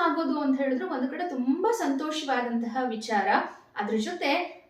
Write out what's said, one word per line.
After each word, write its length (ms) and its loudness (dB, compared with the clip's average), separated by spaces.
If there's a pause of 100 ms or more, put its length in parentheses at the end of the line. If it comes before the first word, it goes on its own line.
ಆಗೋದು 380 0
ಅಂತ 220 2
ಹೇಳಿದ್ರೆ 240 0
ಒಂದು 220 -2
ಕಡೆ 220 -4
ತುಂಬಾ 420 2
ಸಂತೋಷವಾದಂತಹ 1080 0 (120)
ವಿಚಾರ, 380 0 (480)
ಅದ್ರ 200 -2
ಜೊತೆ 760 -2